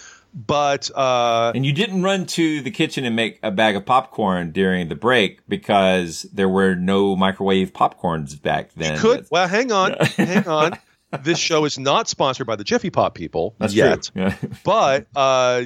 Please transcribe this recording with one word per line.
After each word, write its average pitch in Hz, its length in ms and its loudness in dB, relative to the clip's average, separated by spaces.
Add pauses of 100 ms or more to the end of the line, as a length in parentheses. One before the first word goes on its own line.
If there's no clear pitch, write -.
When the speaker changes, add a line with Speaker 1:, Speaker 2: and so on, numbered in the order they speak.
(320)
Speaker 1:
But, 143 640 -2
uh, 120 600 2
Speaker 2:
And 135 100 -2
you 143 60 0
didn't 190 300 -2
run 190 240 0
to 156 340 0
the 127 100 -6
kitchen 151 340 -2
and 113 120 -2
make 113 260 -2
a 110 80 -4
bag 104 240 2
of 98 100 -6
popcorn 92 680 0
during 92 360 0
the 80 60 -6
break 107 540 0
because 95 840 0
there 98 160 0
were 95 280 2
no 98 400 2
microwave 95 560 0
popcorns 78 680 -4
back 76 360 -4
then. 78 180 -4
Speaker 1:
You 78 60 -4
could. 233 180 2
Speaker 2:
That's - 140 -18
Speaker 1:
Well, 175 160 2
hang 226 240 -2
on. 190 260 2
Speaker 2:
Yeah. - 60 2
<laughs> - 200 -2
Speaker 1:
Hang 190 220 0
on. 156 320 0 (460)
This 165 160 0
show 156 240 0
is 135 160 -4
not 147 280 0
sponsored 135 380 -2
by 110 80 -4
the 104 80 -6
Jiffy 214 280 -2
Pop 101 240 0
people 82 440 -6
Speaker 2:
That's 98 160 -2
Speaker 1:
yet. 85 400 2
Speaker 2:
true. 95 80 -6
Yeah. 95 140 -2 (260)
Speaker 1:
But, 156 540 0
uh, 127 500 2